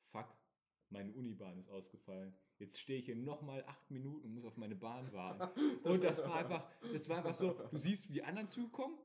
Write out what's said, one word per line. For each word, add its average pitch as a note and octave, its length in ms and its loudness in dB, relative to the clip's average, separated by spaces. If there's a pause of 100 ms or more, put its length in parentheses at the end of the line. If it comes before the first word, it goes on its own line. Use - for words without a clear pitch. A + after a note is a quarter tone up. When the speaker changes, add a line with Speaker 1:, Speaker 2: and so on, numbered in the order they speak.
(120)
Speaker 1:
„Fuck, A2+ 160 -6 (600)
meine G2+ 240 -6
Uni-Bahn G#2 440 -6
ist F#2 120 -10
ausgefallen. F#2+ 680 -8 (240)
Jetzt G2+ 200 -8
stehe C3+ 200 -2
ich B2 60 -6
hier A#2+ 100 -2
nochmal C#3 500 -4
acht - 240 -14
Minuten C#3 380 -6
und A2 80 -6
muss A#2+ 100 -8
auf A2 120 -10
meine G#2+ 180 -2
Bahn A#2+ 380 -4
warten.“ C3+ 420 -2
Speaker 2:
<laughs> D4 280 4
Speaker 1:
Und F3+ 200 8
das D#3+ 200 6
war E3 120 2
einfach, D#3+ 340 0 (220)
das D#3 180 0
war E3 80 4
einfach E3+ 160 2
so, F3+ 200 6
du A#2 240 -2
siehst, F3 320 4
wie D3 40 -4
die C#3 100 0
anderen G3+ 260 -2
zukommen, B3+ 560 0